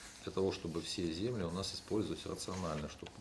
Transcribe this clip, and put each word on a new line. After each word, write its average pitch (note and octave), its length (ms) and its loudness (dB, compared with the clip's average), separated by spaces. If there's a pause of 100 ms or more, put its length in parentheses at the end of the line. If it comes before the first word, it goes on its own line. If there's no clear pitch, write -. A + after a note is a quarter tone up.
(240)
Для - 80 -4
того, F#2+ 200 4
чтобы E2 300 -2
все E2+ 300 0
земли G2+ 320 2
у E2 60 2
нас F#2 240 0
использовать F#2 540 2
рационально, D#2+ 600 0
чтобы - 340 -8